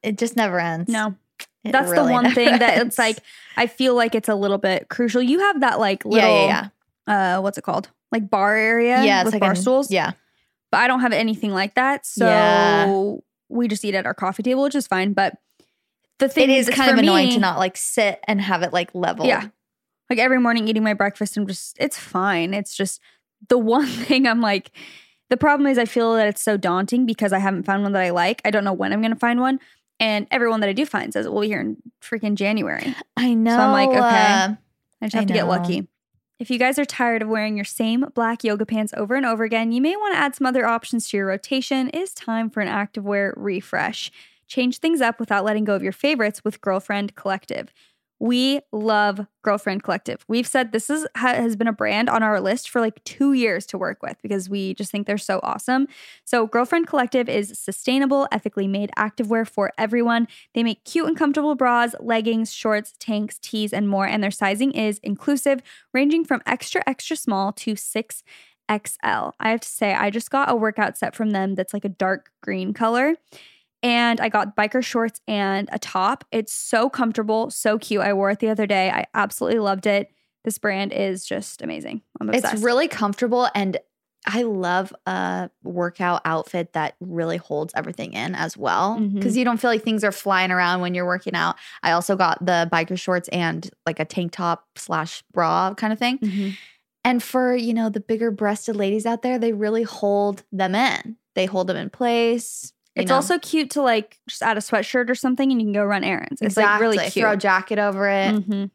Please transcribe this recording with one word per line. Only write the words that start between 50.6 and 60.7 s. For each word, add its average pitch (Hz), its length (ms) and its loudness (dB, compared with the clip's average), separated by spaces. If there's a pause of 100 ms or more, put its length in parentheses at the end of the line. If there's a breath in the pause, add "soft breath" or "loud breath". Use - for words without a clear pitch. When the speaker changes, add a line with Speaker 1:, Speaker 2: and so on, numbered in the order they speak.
Speaker 2:
this 226 180 -2
is, 311 160 -2 (100)
ha-, 247 180 2
has 233 200 0
been 226 140 -2
a 226 40 -2
brand 214 380 -2
on 226 140 2
our 214 160 2
list 196 280 -2
for, 247 120 -2
like, 220 240 -2
two 277 280 0
years 220 340 0
to 190 120 -10
work - 240 -6
with - 200 -10
because 196 280 -4
we 196 240 -4
just - 160 -8
think 202 160 -4
they're 208 120 -2
so 196 260 -4
awesome. 262 420 -2 (380 loud breath)
So 226 240 0
Girlfriend 247 400 0
Collective 247 400 0
is 208 280 -2
sustainable, 269 760 0
ethically 208 340 -2
made 196 320 -2
activewear 220 480 0
for 202 320 -2
everyone. 233 480 0 (260 loud breath)
They 233 120 0
make 226 180 -2